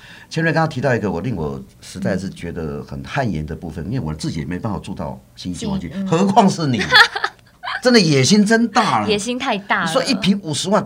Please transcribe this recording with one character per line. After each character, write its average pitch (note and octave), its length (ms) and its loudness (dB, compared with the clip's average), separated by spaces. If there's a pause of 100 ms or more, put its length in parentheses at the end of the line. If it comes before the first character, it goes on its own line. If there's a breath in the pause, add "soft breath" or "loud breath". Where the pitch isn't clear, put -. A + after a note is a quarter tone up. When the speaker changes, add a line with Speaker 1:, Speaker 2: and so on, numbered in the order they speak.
(300 loud breath)
Speaker 1:
千 D#3+ 140 -4
瑞 E3 80 2
刚 D#3+ 80 2
刚 D#3+ 80 4
提 B2+ 140 -6
到 C#3 120 2
一 A2 60 2
个 G2+ 100 -2
我 E2+ 120 -4
令 - 160 -4
我 C#2 260 -6 (160)
实 - 220 -14
在 G2 160 0
是 F#2 120 -6
觉 E2+ 220 -10
得 D2 320 -8
很 C#2 220 -12
汗 A#2+ 260 -2
颜 D#2 140 -4
的 D#2 100 -8
部 E2 140 -10
分， D#2 160 -10
Speaker 2:
嗯。 F#2+ 80 -6
Speaker 1:
因 - 0 -
为 B2+ 80 -4
我 D#2 120 -4
自 - 160 -8
己 E2 100 -6
也 D#2 60 -6
没 F2+ 140 -6
办 G#2+ 140 -6
法 E2 60 -4
住 - 140 -12
到 C2+ 240 -10 (200)
信 F2+ 160 -8
义 - 20 -12
计 - 100 -10
划 G3 120 -4
区， - 120 -8
Speaker 2:
信 - 80 -12
义， G3 60 -4
嗯。 F#3+ 40 -4
Speaker 1:
何 F3 180 2
况 G3 240 6
是 D#3+ 180 -2
你。 B2 140 2 (500)
Speaker 2:
<laughs> - 500 -12
Speaker 1:
真 B3 120 4
的 A#3 60 8
野 D#3 220 4
心 G3 240 6
真 A3+ 220 4
大 G#3 340 2
了。 G#3 80 0
Speaker 2:
野 G#3 80 2
心 A#3+ 220 -4
太 C4 180 -2
大 G3 280 -2
了。 - 0 -
Speaker 1:
你 D#3+ 80 -2
说 C4 100 2
一 C4+ 120 -2
坪 F#3+ 260 2
五 D#3 120 -4
十 D3 160 -4
万， G#3 160 2